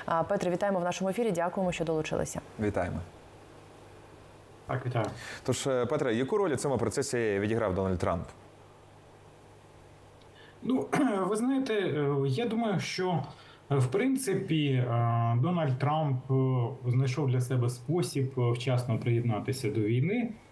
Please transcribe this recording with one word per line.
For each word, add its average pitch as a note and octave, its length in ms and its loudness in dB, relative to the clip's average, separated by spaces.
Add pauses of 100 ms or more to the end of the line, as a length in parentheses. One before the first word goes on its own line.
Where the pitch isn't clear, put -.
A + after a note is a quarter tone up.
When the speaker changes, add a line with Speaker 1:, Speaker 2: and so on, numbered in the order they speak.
Speaker 1:
А, E3 180 2
Петре, F#3 280 0
вітаємо F#3+ 280 0
в E3+ 40 -2
нашому F3+ 260 -2
ефірі. A3 220 0
Дякуємо, F3+ 400 0
що E3+ 140 -2
долучилися. D#3 560 -2 (180)
Speaker 2:
Вітаємо. F#2+ 400 -2 (1700)
Speaker 3:
Так, B2+ 180 -2
вітаю. A#2 200 0 (380)
Speaker 2:
Тож, C3 240 -2
е, B2 180 2
Петре, C3+ 300 0
яку C3 220 0
роль F#3+ 140 2
у C3 40 0
цьому C#3 220 0
процесі A2+ 600 0
відіграв G#2 360 0
Дональд F#2+ 240 0
Трамп? F2 240 0 (2500)
Speaker 3:
Ну, B3+ 240 0 (180)
<clears throat> F#3+ 220 0
ви G#3 80 0
знаєте, B3+ 380 0
е, D3 420 0 (120)
я C3+ 180 0
думаю, A3 340 0
що, F3+ 440 -2 (480)
е, C#3+ 40 2
в B2 120 2
принципі, G3 840 0
е, A#2 680 2
Дональд D#3 380 2
Трамп, C#3+ 520 0
е, C3 580 2
знайшов C3+ 400 2
для B2 120 2
себе B2 280 0
спосіб, D3 680 -2
е, A#2+ 140 2
вчасно A#2+ 480 0
приєднатися A#2 720 0
до A2 100 0
війни, E3 520 0 (180)